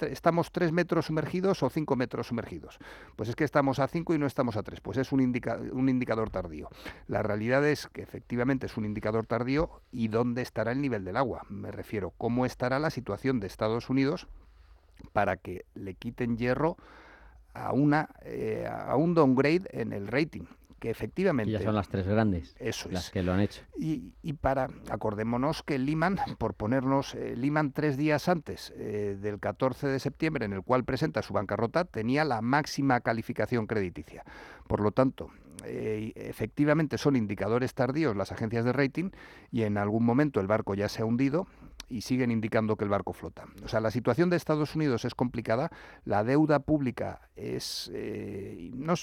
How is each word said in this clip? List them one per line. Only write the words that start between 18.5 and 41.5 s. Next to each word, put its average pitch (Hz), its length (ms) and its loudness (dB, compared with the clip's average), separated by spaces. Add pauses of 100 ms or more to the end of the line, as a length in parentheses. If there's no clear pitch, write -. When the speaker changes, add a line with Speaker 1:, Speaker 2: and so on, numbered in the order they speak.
Speaker 1:
a 110 300 -2
un 165 180 4
downgrade 143 560 6
en 113 220 -4
el 101 160 -6
rating? 117 380 -2 (340)
Que 117 100 -4
efectivamente 117 580 0
Speaker 2:
Y 107 60 0
ya 98 80 0
son 107 140 2
las 98 120 0
tres 98 180 0
grandes 101 520 2
Speaker 1:
Eso - 320 -6
Speaker 2:
las 90 160 -2
Speaker 1:
es. - 40 -12
Speaker 2:
que 95 120 -2
lo 90 100 2
han 95 80 4
hecho. - 220 -2 (160)
Speaker 1:
Y, 156 420 -4
y 156 140 -6
para, 135 340 0 (220)
acordémonos 113 720 -2
que 143 160 -2
Lehman, 160 400 0 (180)
por 107 160 -2
ponernos, 131 640 0
eh, 117 220 -6
Lehman 143 360 0
tres 147 240 0
días 151 320 2
antes, 160 480 -2
eh, 104 420 -4
del 104 220 -4
catorce 127 460 0
de 135 120 0
septiembre, 143 460 -2
en 101 80 -2
el 98 80 -4
cual 123 240 2
presenta 123 380 0
su - 100 -6
bancarrota, 104 540 0
tenía 127 400 0
la 117 160 0
máxima 135 580 2
calificación 113 640 0
crediticia. 98 580 -4 (440)
Por - 120 0
lo 104 100 4
tanto, 127 400 2 (340)
eh, 110 520 -4
efectivamente 135 840 2
son 143 180 4
indicadores 107 560 0
tardíos 131 420 2
las 98 160 -2
agencias 113 360 0
de 123 80 2
rating 143 360 0 (400)
y 117 120 0
en 104 160 2
algún 104 260 2
momento 131 340 4
el 95 100 0
barco 98 260 2
ya 101 160 0
se - 100 -6
ha 113 60 0
hundido 135 400 2 (400)